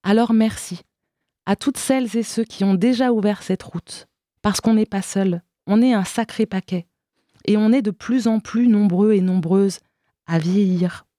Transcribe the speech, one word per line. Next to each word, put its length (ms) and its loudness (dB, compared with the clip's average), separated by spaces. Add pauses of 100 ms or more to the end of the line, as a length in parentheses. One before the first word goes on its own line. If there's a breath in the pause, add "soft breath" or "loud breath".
Alors 300 2
merci 480 -2 (680)
à 80 0
toutes 220 -4
celles 400 -2
et 60 -2
ceux 200 -4
qui 220 -4
ont 80 4
déjà 400 2
ouvert 280 0
cette 220 -6
route, 440 -14 (340)
parce 180 -2
qu'on 140 2
n'est 120 2
pas 160 -6
seul, 400 -2 (240)
on 160 2
est 120 4
un 100 0
sacré 420 -4
paquet, 420 -6 (580)
et 100 2
on 160 4
est 100 2
de 100 -2
plus 360 -2
en 140 0
plus 260 0
nombreux 460 4
et 80 4
nombreuses 580 0 (460)
à 140 0
vieillir. 680 0 (140)